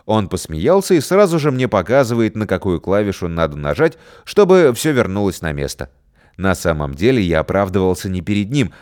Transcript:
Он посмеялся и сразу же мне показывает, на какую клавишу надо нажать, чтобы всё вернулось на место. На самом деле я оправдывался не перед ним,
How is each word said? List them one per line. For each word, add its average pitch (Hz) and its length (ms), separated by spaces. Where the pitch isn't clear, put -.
Он 104 240
посмеялся 104 640
и 165 60
сразу 180 380
же 147 140
мне 127 160
показывает, 113 680
на 107 120
какую 95 340
клавишу 98 460
надо 82 280
нажать, 73 420
чтобы 185 500
всё 156 200
вернулось 101 480
на 82 100
место. 71 380
На 92 180
самом 73 400
деле 113 260
я 82 200
оправдывался 92 680
не 92 120
перед 104 280
ним, 131 220